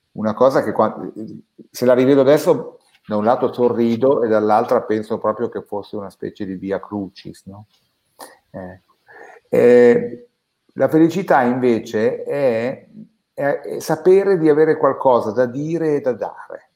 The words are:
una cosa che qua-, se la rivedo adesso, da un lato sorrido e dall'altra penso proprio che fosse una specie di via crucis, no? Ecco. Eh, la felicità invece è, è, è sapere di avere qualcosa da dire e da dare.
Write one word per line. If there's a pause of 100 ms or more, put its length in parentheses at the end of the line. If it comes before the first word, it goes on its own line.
(120)
una
cosa
che
qua-, (760)
se
la
rivedo
adesso, (260)
da
un
lato
sorrido
e
dall'altra
penso
proprio
che
fosse
una
specie
di
via
crucis,
no? (840)
Ecco. (540)
Eh, (460)
la
felicità
invece
è, (440)
è,
è
sapere
di
avere
qualcosa
da
dire
e
da
dare.